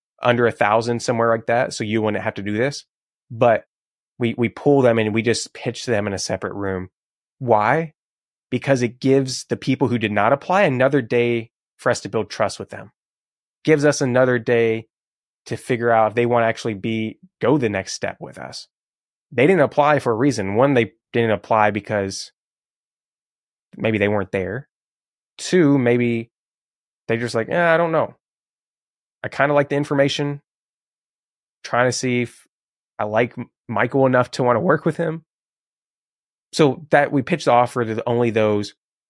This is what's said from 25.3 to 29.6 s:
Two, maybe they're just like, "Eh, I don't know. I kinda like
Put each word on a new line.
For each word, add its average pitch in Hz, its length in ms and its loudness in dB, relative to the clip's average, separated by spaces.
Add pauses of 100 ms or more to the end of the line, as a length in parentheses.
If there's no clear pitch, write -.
Two, 147 400 4
maybe 120 540 0 (760)
they're 117 100 -2
just 117 180 -8
like, 113 140 -4
"Eh, 170 240 0
I - 20 4
don't 165 160 0
know. 143 240 -2 (1080)
I 123 60 -12
kinda 143 260 0
like 143 140 2